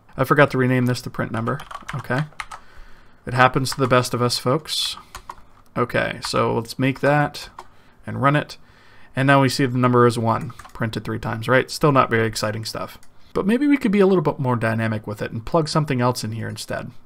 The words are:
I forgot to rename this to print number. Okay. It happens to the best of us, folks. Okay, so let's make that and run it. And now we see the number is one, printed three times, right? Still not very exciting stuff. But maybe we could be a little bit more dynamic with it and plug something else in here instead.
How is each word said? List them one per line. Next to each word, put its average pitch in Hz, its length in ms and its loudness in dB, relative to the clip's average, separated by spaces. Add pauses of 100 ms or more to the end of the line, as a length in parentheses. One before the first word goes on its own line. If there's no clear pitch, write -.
(180)
I 135 60 0
forgot 120 280 4
to 131 60 -2
rename 127 280 2
this 123 160 -2
to - 80 -10
print 110 220 -6
number. 117 280 -4 (360)
Okay. 127 260 -4 (1040)
It 123 80 -6
happens 127 380 2
to - 80 -6
the 131 80 2
best 123 260 2
of 120 80 -2
us, 123 160 0
folks. - 600 -4 (800)
Okay, 117 440 -2
so 120 340 -2
let's 113 220 -6
make 131 220 0
that 147 500 0 (560)
and 110 160 -8
run 139 140 4
it. - 220 -4 (580)
And 131 120 2
now 139 140 6
we 131 80 4
see 139 160 0
the 127 120 -2
number 123 280 6
is 120 140 2
one, 113 320 -2 (220)
printed 110 300 -6
three 110 160 -6
times, 110 280 -6
right? 127 240 4
Still 151 200 2
not 131 180 4
very 113 180 2
exciting 110 380 -4
stuff. - 320 -10 (360)
But 170 140 -2
maybe 254 200 2
we 285 100 6
could 233 140 0
be 202 80 4
a 190 80 6
little 185 160 4
bit 151 160 -2
more 123 160 0
dynamic 110 520 -2
with 104 140 -8
it - 100 -6
and 113 140 -8
plug 160 240 0
something 147 320 0
else 123 220 0
in 113 100 -6
here 110 160 -8
instead. 107 420 -10 (140)